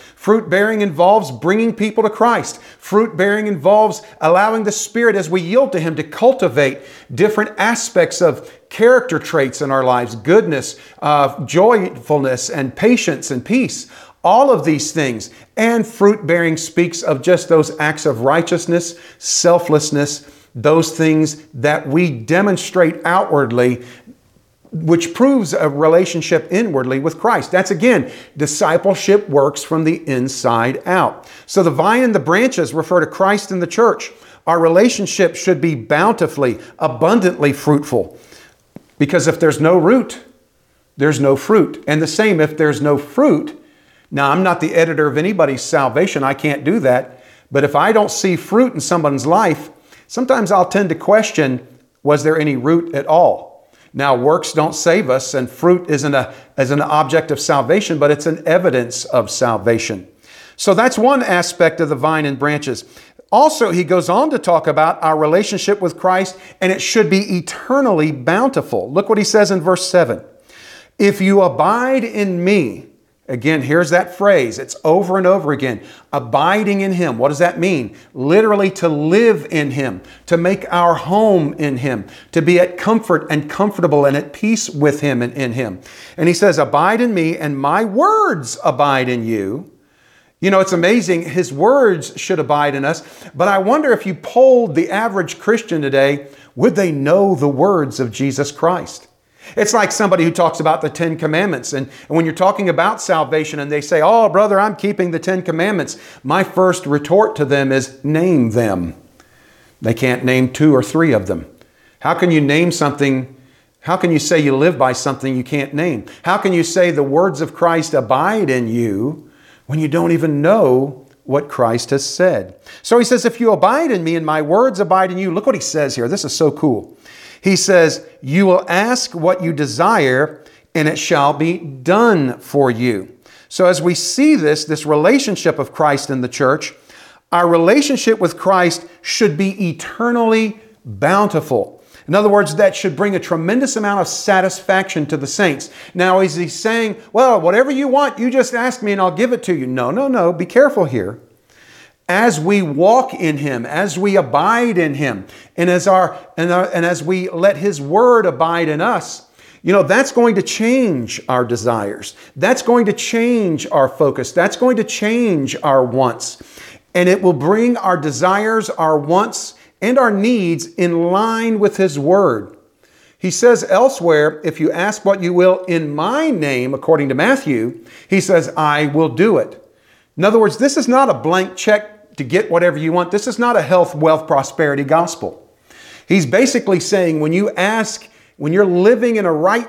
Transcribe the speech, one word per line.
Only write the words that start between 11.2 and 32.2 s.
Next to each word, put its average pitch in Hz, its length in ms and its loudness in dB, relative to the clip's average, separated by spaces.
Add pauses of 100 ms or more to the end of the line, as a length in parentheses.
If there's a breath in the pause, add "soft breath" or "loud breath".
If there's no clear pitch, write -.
joyfulness, 147 1040 0
and 135 260 -6
patience 214 540 0
and 123 140 -6
peace. - 460 -4 (320 loud breath)
All 240 280 4
of 156 140 0
these 151 260 -2
things. 127 380 -4 (260 loud breath)
And 226 320 0
fruit 208 400 0
bearing 165 300 0
speaks - 460 -4
of 139 180 -2
just 175 300 0
those 156 280 2
acts 156 280 -4
of 117 160 -2
righteousness, 170 760 -2 (200 loud breath)
selflessness, 151 1120 0 (240 loud breath)
those 156 420 2
things 156 560 0
that 147 340 -2
we 165 220 0
demonstrate 170 960 0
outwardly, 127 800 0 (880 loud breath)
which 165 400 0
proves 247 400 2
a 160 160 0
relationship 160 800 0
inwardly 139 500 -2
with 151 200 -4
Christ. 202 320 0
That's, 185 180 0
again, 202 400 2 (240 loud breath)
discipleship 185 920 0
works 143 340 2
from 160 220 -2
the 160 240 -2
inside 127 800 -2
out. 175 420 -2 (160 loud breath)
So - 180 0
the 165 80 2
vine 196 320 2
and 233 120 2
the 190 40 4
branches 175 540 0